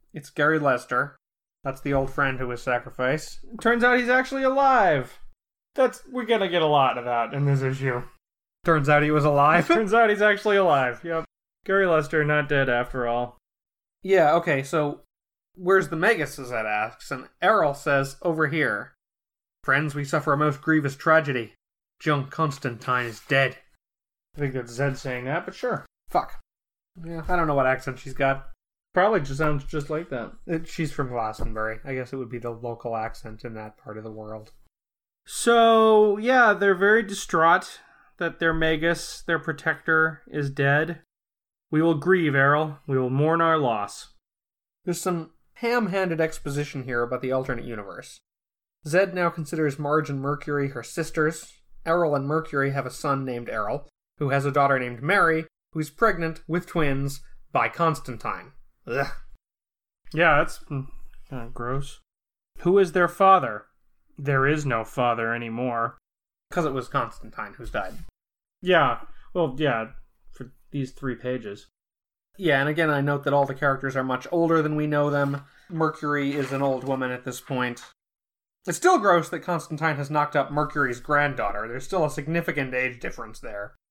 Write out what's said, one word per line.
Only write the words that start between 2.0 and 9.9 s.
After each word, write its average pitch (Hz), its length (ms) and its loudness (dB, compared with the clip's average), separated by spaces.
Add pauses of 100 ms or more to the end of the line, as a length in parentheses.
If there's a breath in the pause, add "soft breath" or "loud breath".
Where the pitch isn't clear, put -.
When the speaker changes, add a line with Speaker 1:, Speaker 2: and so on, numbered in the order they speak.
Speaker 1:
friend 135 280 0
who 127 100 -4
was 120 140 -8
sacrificed. 127 760 -2 (200)
Speaker 2:
Turns 233 220 2
out 247 160 6
he's 240 120 0
actually 262 340 0
alive. 254 760 2 (560)
That's, 247 320 2
we're 247 200 -6
gonna 214 220 2
get 170 140 2
a 156 40 4
lot 135 320 4
of 120 80 -6
that 117 260 -2
in 143 140 -2
this 139 160 2
issue. 131 400 -2 (640)
Speaker 1:
Turns 151 240 2
out 147 120 6
he 151 80 2
was 151 140 4
alive? 151 440 6
<laughs> - 0 -
Speaker 2:
Turns 220 260 2